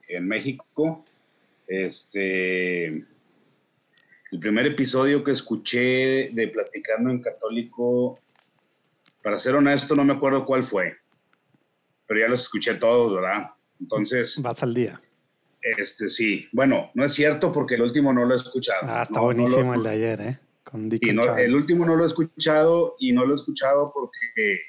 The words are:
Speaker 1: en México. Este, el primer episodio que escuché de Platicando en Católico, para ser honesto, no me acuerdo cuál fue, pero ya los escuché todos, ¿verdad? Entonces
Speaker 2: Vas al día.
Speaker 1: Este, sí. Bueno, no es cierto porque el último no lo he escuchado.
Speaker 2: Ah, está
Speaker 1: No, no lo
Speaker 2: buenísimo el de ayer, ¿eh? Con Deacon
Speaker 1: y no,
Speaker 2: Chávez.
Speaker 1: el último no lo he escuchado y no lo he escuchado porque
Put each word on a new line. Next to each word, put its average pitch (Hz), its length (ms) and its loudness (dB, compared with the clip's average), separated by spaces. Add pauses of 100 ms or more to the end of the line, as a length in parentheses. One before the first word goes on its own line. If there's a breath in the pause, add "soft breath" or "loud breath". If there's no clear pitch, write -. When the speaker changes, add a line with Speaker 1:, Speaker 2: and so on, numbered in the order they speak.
Speaker 1:
en 90 180 -8
México. 135 760 -6 (760)
Este, 92 1040 -4
el - 1500 -16
primer 107 280 0
episodio 135 560 0
que 143 80 -2
escuché 127 1000 -2
de 113 220 -2
Platicando 110 560 -4
en 123 120 -2
Católico, 120 1000 -4 (1000)
para 104 180 -4
ser 127 160 0
honesto, 143 400 2
no 143 80 4
me 143 100 4
acuerdo 135 320 0
cuál 131 180 0
fue, 90 340 -4 (1080)
pero 107 120 0
ya 113 80 2
los 123 140 0
escuché 107 340 -4
todos, 117 380 2
¿verdad? 95 380 -4 (280)
Entonces 110 600 -4
Speaker 2:
Vas 120 220 -6
al 120 100 -2
día. 117 280 -2 (600)
Speaker 1:
Este, 104 480 -4
sí. 107 420 -2
Bueno, 123 420 2
no 127 120 0
es 143 80 -2
cierto 151 380 2
porque 127 240 -2
el 113 60 0
último 131 320 2
no 120 120 4
lo 127 80 4
he 123 40 2
escuchado. 120 460 -4
Speaker 2:
Ah, 117 200 -2
está 110 120 -6
Speaker 1:
No, 117 60 2
no 120 80 4
lo 123 60 2
Speaker 2:
buenísimo 123 380 4
el 113 100 0
de 110 60 -2
ayer, 107 320 -2
¿eh? 123 180 -8 (240)
Con 110 260 -8
Deacon 113 200 0
Speaker 1:
y 104 40 2
no, 110 100 2
Speaker 2:
Chávez. 123 240 4
Speaker 1:
el 127 80 4
último 165 300 4
no 165 100 4
lo 165 80 4
he 165 40 4
escuchado 160 920 2
y 127 140 0
no 127 120 4
lo 139 80 2
he - 20 4
escuchado 143 580 0
porque 110 760 -4